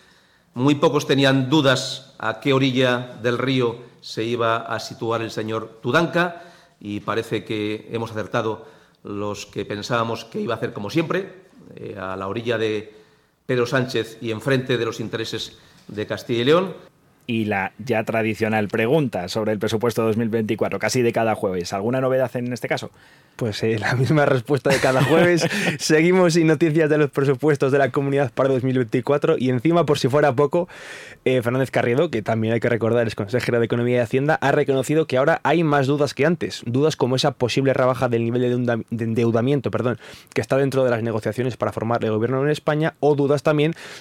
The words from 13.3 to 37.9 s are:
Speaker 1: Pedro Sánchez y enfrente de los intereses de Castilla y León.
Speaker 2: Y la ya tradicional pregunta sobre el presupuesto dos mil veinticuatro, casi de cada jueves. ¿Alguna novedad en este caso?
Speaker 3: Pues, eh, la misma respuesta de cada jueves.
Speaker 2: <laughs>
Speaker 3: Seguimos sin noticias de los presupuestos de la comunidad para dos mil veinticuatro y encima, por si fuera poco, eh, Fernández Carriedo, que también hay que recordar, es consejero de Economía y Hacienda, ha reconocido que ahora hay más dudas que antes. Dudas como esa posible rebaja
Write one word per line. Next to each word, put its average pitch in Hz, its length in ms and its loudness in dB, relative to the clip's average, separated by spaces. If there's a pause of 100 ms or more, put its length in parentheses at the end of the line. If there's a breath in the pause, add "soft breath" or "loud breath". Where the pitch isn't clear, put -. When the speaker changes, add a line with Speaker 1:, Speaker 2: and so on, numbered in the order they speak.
Speaker 1:
Pedro 123 200 0
Sánchez 123 540 -2
y 113 120 -6
enfrente 127 440 0
de 117 80 0
los 113 140 -6
intereses 110 580 -8 (300 loud breath)
de 107 180 -8
Castilla 113 360 -4
y 120 40 0
León. 170 460 2 (360)
Speaker 2:
Y 113 180 -2
la 98 340 -2
ya 110 240 -2
tradicional 110 640 0
pregunta 113 600 0
sobre 107 240 -2
el 104 80 -2
presupuesto 113 420 0
dos 110 140 2
mil 113 140 0
veinticuatro, 107 500 -2
casi 110 200 0
de 117 120 2
cada 113 240 2
jueves. 92 360 -4
¿Alguna 113 280 -2
novedad 131 340 0
en 123 180 -6
este 123 140 -10
caso? 135 240 -4 (500 soft breath)
Speaker 3:
Pues, 110 220 -4
eh, 113 160 0
la - 160 0
misma 139 320 2
respuesta 131 420 0
de 139 120 4
cada 131 220 2
jueves. 170 460 4 (140)
Speaker 2:
<laughs> 180 160 -2
Speaker 3:
Seguimos 170 560 4
sin 165 120 4
noticias 160 440 2
de 151 80 4
los 147 120 2
presupuestos 139 640 2
de 143 60 4
la 135 120 4
comunidad 139 440 0
para 135 160 2
dos 131 120 2
mil 131 140 0
veinticuatro 139 640 0
y 127 100 0
encima, 156 380 2
por 143 120 2
si 143 100 0
fuera 143 260 4
poco, 147 340 0 (560 loud breath)
eh, 127 160 2
Fernández 123 300 0
Carriedo, 127 400 2
que 113 100 -2
también 110 320 -2
hay 117 80 0
que 120 80 0
recordar, 117 380 2
es 110 80 -6
consejero 117 440 -2
de 117 60 2
Economía 120 320 0
y 123 40 2
Hacienda, 131 420 0
ha 139 100 2
reconocido 147 540 2
que 127 100 -2
ahora 143 260 2
hay 160 220 2
más 143 220 2
dudas 143 260 0
que 135 140 0
antes. - 400 -2
Dudas 139 300 0
como 131 200 0
esa 139 140 2
posible 131 420 0
rebaja 127 380 2